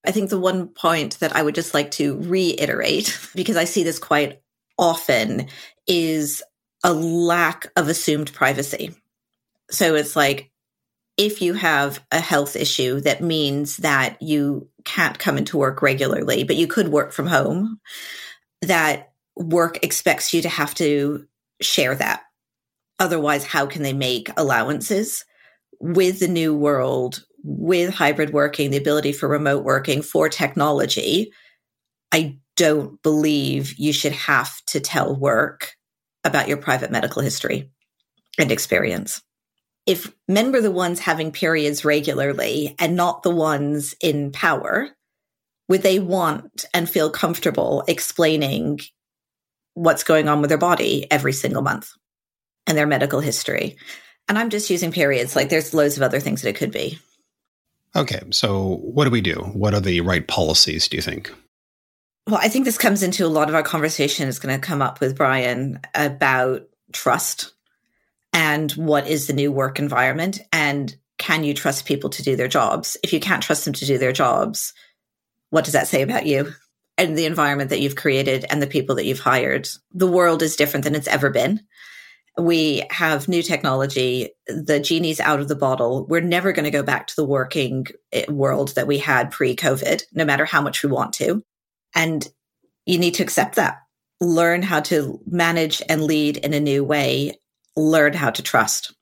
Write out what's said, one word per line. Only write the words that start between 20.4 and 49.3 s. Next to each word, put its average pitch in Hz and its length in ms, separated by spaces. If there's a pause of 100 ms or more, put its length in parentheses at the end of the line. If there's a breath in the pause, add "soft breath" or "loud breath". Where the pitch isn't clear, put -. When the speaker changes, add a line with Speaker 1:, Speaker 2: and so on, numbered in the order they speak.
Speaker 1:
to 165 80
have 147 260
to 143 500 (360)
share 135 340
that. - 260 (760)
Otherwise, 147 460
how 139 200
can 143 180
they 135 100
make 127 440
allowances? 147 880 (540 soft breath)
With 185 400
the 180 80
new 165 280
world, 131 680 (200)
with 175 500
hybrid 151 400
working, 143 380
the 139 60
ability 147 360
for 143 140
remote 143 360
working, 135 380
for 156 280
technology, 147 1000 (800 soft breath)
I 156 260 (180)
don't 151 480
believe 143 760
you 147 160
should 143 200
have - 540
to 151 120
tell - 360
work 135 600 (480)
about 143 240
your 147 100
private 131 340
medical - 300
history - 480 (720)
and 147 120
experience. 95 720 (640)
If 180 260 (160)
men 220 240
were 254 100
the 214 100
ones 175 280
having 160 320
periods 151 540
regularly 139 920
and 175 160
not 175 280
the 175 80
ones 147 680
in 143 300
power, 170 580 (800)
would 190 140
they 190 160
want 175 720
and 170 160
feel 156 200
comfortable - 800
explaining 156 920 (1000)